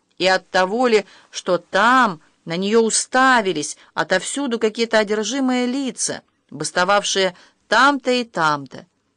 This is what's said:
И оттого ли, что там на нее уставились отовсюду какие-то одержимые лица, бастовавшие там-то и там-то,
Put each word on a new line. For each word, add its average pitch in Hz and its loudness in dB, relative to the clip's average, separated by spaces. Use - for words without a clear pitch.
И 175 0
оттого 190 0
ли, 214 2
что - -2
там 214 0
на 165 -6
нее 208 2
уставились 220 0
отовсюду 220 -4
какие-то 226 0
одержимые 247 -2
лица, 254 -6
бастовавшие 185 0
там-то 262 2
и 247 0
там-то, 151 -4